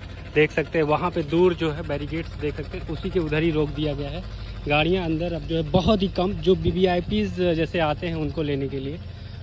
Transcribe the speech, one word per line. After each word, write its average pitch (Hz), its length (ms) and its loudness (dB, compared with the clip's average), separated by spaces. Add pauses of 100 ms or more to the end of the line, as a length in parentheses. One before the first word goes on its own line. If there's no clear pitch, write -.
(340)
देख 151 180 4
सकते 160 260 -2
हैं 156 80 4
वहाँ 151 240 2
पे 165 140 0
दूर 170 300 4
जो 156 180 0
है 160 160 -6
barricades 147 520 -4
देख 147 160 -2
सकते 156 220 -8
हैं, 160 100 -10
उसी 170 220 -6
के 180 100 2
उधर 151 220 2
ही 170 100 4
रोक 151 180 2
दिया 147 240 -2
गया 143 160 -6
है। 170 120 -6 (460)
गाड़ियाँ 165 360 4
अंदर 165 280 -2
अब 156 100 -4
जो 156 140 -2
है 151 140 0
बहुत 185 320 4
ही 196 80 2
कम, 185 240 0
जो 170 220 4
वीवीआईपीज़ 180 840 2 (120)
जैसे 165 260 0
आते 151 260 0
हैं 165 100 -4
उनको 151 260 -2
लेने 139 260 -2
के 135 120 -6
लिए 143 180 -6 (440)